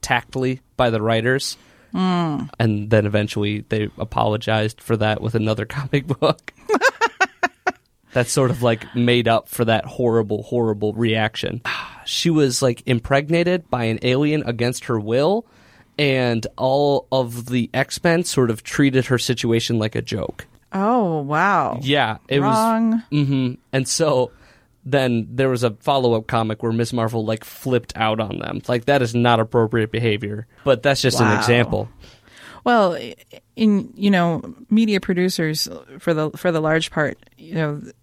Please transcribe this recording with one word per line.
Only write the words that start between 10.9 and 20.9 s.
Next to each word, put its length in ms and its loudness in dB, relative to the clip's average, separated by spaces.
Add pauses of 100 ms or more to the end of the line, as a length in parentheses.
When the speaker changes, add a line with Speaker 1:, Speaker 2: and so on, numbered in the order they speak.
Speaker 1:
reaction. 720 -2
<sighs> 60 -6 (360)
She 240 -2
was, 300 2
like, 260 0
impregnated 840 0
by 140 -2
an 180 -2
alien 420 0
against 420 -4
her 120 -2
will, 480 0 (500)
and 480 0 (120)
all 560 2
of 340 -2
the 260 -2
X-Men 520 0
sort 260 2
of 140 -4
treated 420 2
her 120 2
situation 600 0
like 160 -2
a 80 -2
joke. 460 -8 (240)
Speaker 2:
Oh, 480 0